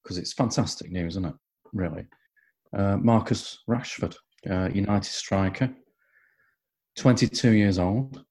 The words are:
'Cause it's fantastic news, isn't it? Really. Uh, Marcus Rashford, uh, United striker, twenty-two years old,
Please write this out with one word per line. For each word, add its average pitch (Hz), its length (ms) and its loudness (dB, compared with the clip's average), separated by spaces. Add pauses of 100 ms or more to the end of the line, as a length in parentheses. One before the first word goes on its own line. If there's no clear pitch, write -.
'Cause 90 120 -8
it's 87 140 -8
fantastic - 580 -2
news, 87 280 -4
isn't 92 80 -4
it? 71 100 -8 (380)
Really. 87 340 -6 (640)
Uh, 98 240 0
Marcus 113 720 2
Rashford, 117 480 -4 (340)
uh, 92 240 0
United 101 380 0
striker, 98 640 -2 (1200)
twenty-two 127 560 4
years 101 260 6
old, 104 540 -2